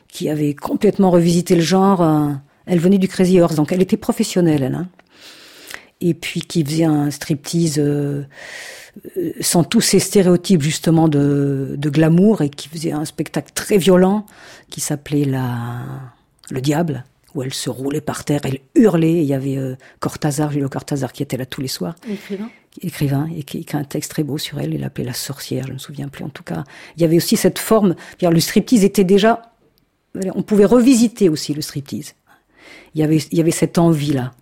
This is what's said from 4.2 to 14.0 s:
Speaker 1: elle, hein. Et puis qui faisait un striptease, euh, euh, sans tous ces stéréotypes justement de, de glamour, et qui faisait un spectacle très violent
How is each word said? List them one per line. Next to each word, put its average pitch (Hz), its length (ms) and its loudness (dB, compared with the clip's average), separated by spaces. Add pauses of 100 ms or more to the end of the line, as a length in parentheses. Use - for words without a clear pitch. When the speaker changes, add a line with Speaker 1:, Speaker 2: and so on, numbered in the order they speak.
Speaker 1:
elle, 135 120 -4
hein. 165 120 -6 (1120)
Et 175 140 0
puis - 280 -8
qui - 220 -2
faisait 160 200 -2
un 147 260 2
striptease, 156 720 -2
euh, 143 440 -2 (920)
euh, 175 140 -4 (100)
sans 170 220 2
tous 220 180 0
ces - 160 4
stéréotypes 180 640 4
justement 160 460 2
de, 143 680 0
de 143 140 -4
glamour, 165 540 4
et 143 80 0
qui - 180 -16
faisait 160 220 -8
un 151 120 -4
spectacle - 520 -6
très - 240 0
violent 185 480 4 (420)